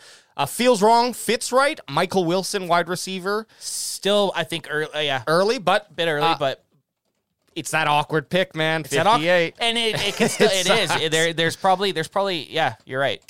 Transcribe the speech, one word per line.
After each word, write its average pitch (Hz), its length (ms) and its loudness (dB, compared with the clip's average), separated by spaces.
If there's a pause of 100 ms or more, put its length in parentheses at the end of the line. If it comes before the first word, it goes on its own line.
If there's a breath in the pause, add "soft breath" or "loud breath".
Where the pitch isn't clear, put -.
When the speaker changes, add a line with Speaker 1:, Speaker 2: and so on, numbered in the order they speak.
(360 loud breath)
Speaker 1:
Uh, 143 100 -2
feels 233 360 2
wrong, 233 320 4
fits - 400 -4
right. 285 260 2 (100)
Michael 180 360 0
Wilson, 185 420 -2
wide 170 220 2
receiver. 190 580 -4 (100)
Speaker 2:
Still, - 800 -2
I 170 80 -2
think 165 260 -8
early, 151 240 -4
uh, 151 60 -4
yeah. 139 260 -2
Speaker 1:
Early, 190 320 2
but, 180 380 0
Speaker 2:
Bit 170 140 0
early, 151 180 2
Speaker 1:
uh, 165 100 2
Speaker 2:
but 135 280 -4 (880)
Speaker 1:
it's 156 160 -10
that 156 160 0
awkward 147 420 0
pick, 180 280 -2
man. 160 240 -2
Speaker 2:
It's 143 80 -12
that 156 180 0
awk-, 226 140 4
Speaker 1:
Fifty-eight. 170 380 2
Speaker 2:
and 233 180 -2
it, 220 280 -2
it 196 120 -4
can 226 100 2
still, 214 220 2
Speaker 1:
<laughs> - 20 0
It 185 180 0
Speaker 2:
it 220 140 4
is. 156 60 0
Speaker 1:
sucks. 160 200 -2
Speaker 2:
There, 160 220 2
there's 165 240 -2
probably, 190 380 0
there's 156 160 -6
probably, 185 420 -4
yeah, 139 240 -2 (100)
you're 131 140 -6
right. 131 300 -2